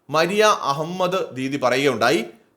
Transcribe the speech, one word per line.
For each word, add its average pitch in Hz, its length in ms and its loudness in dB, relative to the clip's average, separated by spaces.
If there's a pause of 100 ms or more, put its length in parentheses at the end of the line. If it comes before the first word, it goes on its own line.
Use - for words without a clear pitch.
(120)
മരിയ 175 320 2
അഹമ്മദ് 175 920 0
ദീദി 135 220 -4
പറയുകയുണ്ടായി. 127 680 2 (320)